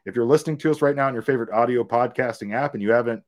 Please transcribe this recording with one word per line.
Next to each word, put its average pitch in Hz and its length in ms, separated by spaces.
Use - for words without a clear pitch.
if 98 100
you're 117 80
listening 151 320
to 156 140
us 151 100
right 143 160
now 139 100
on 135 60
your 113 100
favorite 120 280
audio 120 340
podcasting 117 680
app 139 200
and 107 80
you 101 80
haven't 117 380